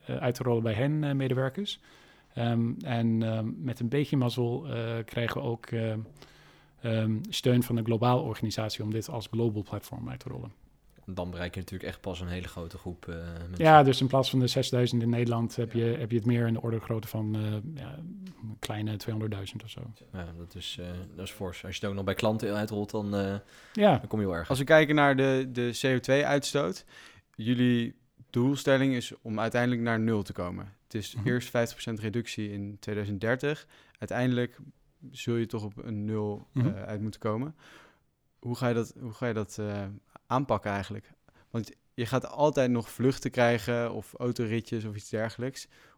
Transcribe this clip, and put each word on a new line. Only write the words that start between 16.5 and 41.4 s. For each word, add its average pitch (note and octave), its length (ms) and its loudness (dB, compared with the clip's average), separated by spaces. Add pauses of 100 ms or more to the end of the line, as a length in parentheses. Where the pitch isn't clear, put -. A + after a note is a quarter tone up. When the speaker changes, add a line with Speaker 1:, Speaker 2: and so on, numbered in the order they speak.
Speaker 1:
de A2+ 80 -2
orde A2+ 180 -2
grootte A2 280 -4
van, G#2+ 280 -2
eh, G#2+ 60 -2 (340)
ja, C#3 220 -10
een E3+ 600 -12
kleine G#2+ 360 -4
tweehonderdduizend G#2+ 680 -8
of G#2+ 60 -16
zo. - 120 -14 (320)
Speaker 2:
Ja, E2+ 240 -10
dat E2+ 180 -14
is, - 240 -10
eh, F2+ 80 -10 (280)
dat F2+ 100 -10
is F#2+ 60 -10
fors. F2+ 340 -8
Als F#2 100 -8
je - 40 -10
het G#2 100 -4
ook G2 60 -4
nog G2 100 -4
bij G2 80 0
klanten A2 420 0
uitrolt, G#2 360 -2
dan, G#2 240 -2
eh, G2 200 0 (380)
Speaker 1:
Ja. G3+ 240 6
Speaker 2:
dan G#2+ 100 -8
kom G#2+ 120 -2
je G#2 60 2
wel F#2 80 0
ergens. E2+ 160 -4
Speaker 3:
Als C3 100 0
we C#3 60 -2
kijken D3+ 300 8
naar C#3+ 200 6
de, C3 360 4
de A#2+ 180 0 (120)
C - 40 2
O C3 140 4
twee C#3 260 4
uitstoot, C#3+ 600 0 (500)
jullie A#2+ 600 2 (340)
doelstelling C3+ 640 4
is A#2+ 280 -4
om A2 180 -2
uiteindelijk A#2+ 420 2
naar A#2 180 2
nul A2 240 2
te F#2+ 100 -8
komen. F#2 400 -6 (100)
Het - 100 -12
is - 220 -6
Speaker 1:
Mhm. A2 120 -2
Speaker 3:
eerst B2 220 0
vijftig A#2 260 0
procent A2+ 240 -6
reductie G#2+ 520 -4
in G2+ 280 -8
tweeduizend G#2 420 -4
dertig. C3 460 0 (300)
Uiteindelijk A#2+ 600 0 (520)
zul - 240 -2
je A#2 100 0
toch A2 180 -4
op G#2+ 220 -10
een G#2+ 200 -4
nul, G#2+ 460 -4
Speaker 1:
Mhm. B2+ 160 2
Speaker 3:
eh, G2+ 160 -4
uit G#2 180 -8
moeten G#2+ 180 -6
komen. A#2 360 -2 (840)
Hoe A#2+ 160 -6
ga B2+ 120 0
je A#2+ 60 4
dat, A2+ 260 -2
hoe B2 140 -10
ga B2+ 140 -4
je A#2 60 0
dat, G#2+ 260 -4
eh, G#2 220 -4 (460)
aanpakken A#2 440 0
eigenlijk? G2+ 400 -6 (380)